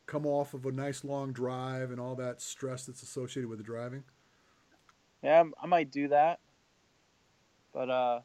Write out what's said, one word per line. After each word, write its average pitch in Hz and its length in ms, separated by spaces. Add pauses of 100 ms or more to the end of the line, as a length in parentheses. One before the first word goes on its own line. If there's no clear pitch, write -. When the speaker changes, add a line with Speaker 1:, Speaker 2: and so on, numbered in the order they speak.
Speaker 1:
come 147 220
off 143 260
of 131 140
a 131 60
nice 135 320
long 139 280
drive 127 580
and 123 80
all 123 180
that 123 260
stress 127 420
that's 127 180
associated 123 460
with 113 100
the 107 60
driving. 120 400 (1200)
Speaker 2:
Yeah, 156 180
I'm, 160 220
I 160 40
might 165 240
do 143 180
that. 147 320 (1300)
But, 127 180
uh, 123 340